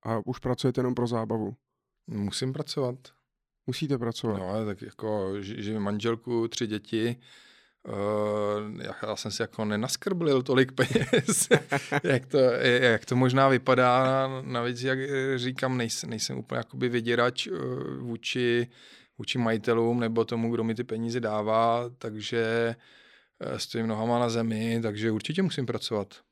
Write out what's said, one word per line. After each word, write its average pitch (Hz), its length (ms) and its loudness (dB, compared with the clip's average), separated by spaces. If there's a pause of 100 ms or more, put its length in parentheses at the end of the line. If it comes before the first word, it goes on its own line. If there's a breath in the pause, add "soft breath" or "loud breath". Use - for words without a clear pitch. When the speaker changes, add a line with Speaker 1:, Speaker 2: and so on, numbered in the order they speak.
Speaker 1:
A 113 220 -2
už 127 140 -6
pracujete 127 400 0
jenom 127 160 2
pro 120 120 0
zábavu? 113 480 -2 (520)
Speaker 2:
Musím 110 460 -4
pracovat. 139 420 -4 (720)
Speaker 1:
Musíte 135 300 -2
pracovat. 117 400 -2
Speaker 2:
No, 92 120 -4
ale 107 160 -2
tak 101 160 -6
jako 107 520 -4
ži-, 101 260 -8
živím 107 220 -4
manželku, 113 640 -2
tři 117 200 -4
děti. 110 480 -2 (720 loud breath)
Eh, 104 960 -2
já, - 120 -8 (140)
já 104 60 -2
jsem 104 160 -6
si - 100 -6
jako 110 240 -4
nenaskrblil 131 800 0
tolik 131 280 4
peněz, - 760 2 (280)
<laughs> 139 280 -2
jak 131 220 2
to, 147 120 0 (260)
jak 123 420 6
to 127 100 -2
možná 131 340 6
vypadá. 131 800 4 (140)
Navíc, 123 400 -4
jak 131 180 -2 (360)
říkám, 127 420 -2
nejs-, 117 300 -2
nejsem 117 300 -6
úplně 123 200 -6
jakoby 127 320 -2
vyděrač, 120 580 0
eh, - 40 -8 (480)
vůči, 120 680 -2 (500 loud breath)
vůči - 200 -6
majitelům 117 640 2
nebo 113 260 2
tomu, 117 260 -2
kdo 113 120 0
mi 113 120 0
ty 120 80 -4
peníze 117 360 -4
dává, 113 800 2
takže, 117 760 -2 (640 soft breath)
eh, - 200 -6
stojím 113 280 -4
nohama 113 320 0
na 120 100 2
zemi, 113 540 0
takže 110 280 0
určitě 156 300 -2
musím 147 240 0
pracovat. 110 500 -4 (160)